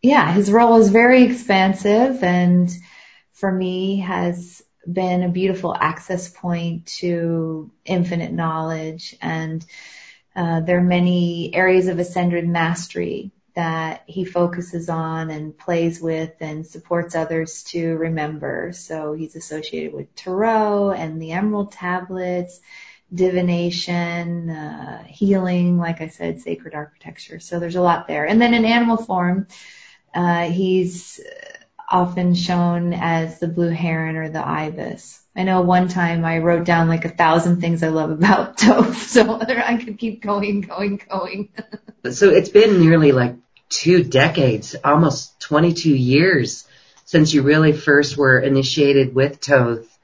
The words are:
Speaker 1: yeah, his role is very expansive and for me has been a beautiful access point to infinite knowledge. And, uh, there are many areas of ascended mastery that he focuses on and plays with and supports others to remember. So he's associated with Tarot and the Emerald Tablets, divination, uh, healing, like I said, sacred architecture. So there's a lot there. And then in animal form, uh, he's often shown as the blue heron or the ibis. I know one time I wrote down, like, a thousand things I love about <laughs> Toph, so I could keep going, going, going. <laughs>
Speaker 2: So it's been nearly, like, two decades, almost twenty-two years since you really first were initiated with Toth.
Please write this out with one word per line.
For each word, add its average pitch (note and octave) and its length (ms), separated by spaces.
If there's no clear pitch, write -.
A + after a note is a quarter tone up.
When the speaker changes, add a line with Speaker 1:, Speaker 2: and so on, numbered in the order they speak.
Speaker 1:
yeah, A#3+ 300
his G3 200
role A#3 240
is G#3+ 140
very B3 340
expansive G#3 960
and F3+ 480
for G3 180
me F#3 500
has F3 640
been F3+ 380
a F3+ 40
beautiful F#3 460
access F3+ 540
point E3+ 580
to E3 840
infinite E3+ 480
knowledge. D#3+ 880
And, D#3+ 460
uh, E3 240
there F3 160
are F3+ 60
many F3 720
areas F#3 340
of E3+ 100
ascended F3 480
mastery E3+ 840
that D#3+ 520
he F3+ 200
focuses F3 640
on D#3+ 400
and D#3 260
plays E3+ 420
with D#3+ 420
and D#3 260
supports E3+ 480
others D#3+ 500
to E3 320
remember. D#3 800
So D#3 400
he's D#3+ 200
associated D#3 600
with C#3 200
Tarot G#3 760
and D#3+ 320
the D#3+ 100
Emerald G3+ 400
Tablets, F3+ 880
divination, F3 1400
uh, D#3 540
healing, F3+ 720
like E3 240
I D#3+ 60
said, E3+ 340
sacred E3 320
architecture. - 680
So - 180
there's E3+ 180
a F3+ 40
lot E3+ 260
there. D3+ 200
And G#3+ 140
then A#3+ 120
in A3+ 140
animal A#3 320
form, F#3 500
uh, E3+ 360
he's F#3 680
often F3+ 460
shown F3 580
as E3 460
the E3+ 100
blue E3+ 220
heron D#3+ 460
or D#3+ 120
the D#3 180
ibis. D#3 720
I F3+ 60
know F#3 180
one F3+ 280
time E3+ 360
I E3 140
wrote E3+ 260
down, E3 240
like, E3 160
a D#3 60
thousand E3+ 500
things E3+ 220
I D#3+ 60
love D#3+ 220
about F3 460
<laughs> - 20
Toph, - 360
so A3+ 440
I A#3 380
could A3 220
keep A3 240
going, G3+ 400
going, G3 360
going. F#3+ 400
<laughs> - 300
Speaker 2:
So F#3 200
it's F#3 180
been G#3 320
nearly, D#3+ 320
like, B2 220
two F3 340
decades, C3 800
almost D3+ 560
twenty-two D#3+ 560
years C3+ 720
since D#3 300
you C#3 80
really D3+ 300
first C#3+ 440
were C3 220
initiated C3+ 760
with C#3 260
Toth. A#2+ 460